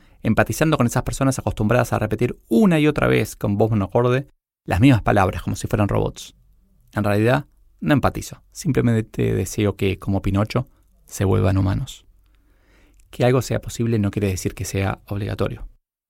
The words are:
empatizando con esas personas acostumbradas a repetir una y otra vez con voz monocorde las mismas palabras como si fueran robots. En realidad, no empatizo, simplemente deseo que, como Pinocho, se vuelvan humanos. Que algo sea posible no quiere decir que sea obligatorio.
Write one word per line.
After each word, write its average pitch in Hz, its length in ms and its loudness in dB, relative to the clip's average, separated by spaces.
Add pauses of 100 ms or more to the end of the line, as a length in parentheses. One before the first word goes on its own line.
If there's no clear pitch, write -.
(220)
empatizando 117 560 0
con 120 80 2
esas 120 160 0
personas 135 380 -2
acostumbradas 113 520 0
a 113 60 0
repetir 110 420 -2 (100)
una 202 300 4
y 147 60 4
otra 143 220 2
vez 123 280 0
con 104 220 -2
voz 110 140 2
monocorde 123 560 0 (380)
las 90 140 0
mismas 123 220 6
palabras 101 400 0
como 107 140 -6
si - 120 -8
fueran 107 200 0
robots. - 480 -4 (580)
En 104 100 -2
realidad, 110 440 0 (320)
no 151 140 0
empatizo, - 580 -2
simplemente 117 800 0
deseo 104 420 -2
que, 95 220 -2
como 98 240 -4
Pinocho, 101 460 -2 (380)
se - 200 -4
vuelvan 98 320 2
humanos. 101 480 -2 (1040)
Que - 160 -2
algo 127 160 4
sea 113 180 -4
posible 117 380 -4
no 101 140 0
quiere 101 160 -2
decir 95 260 -4
que 101 120 -8
sea 95 420 -4
obligatorio. 101 600 -6 (420)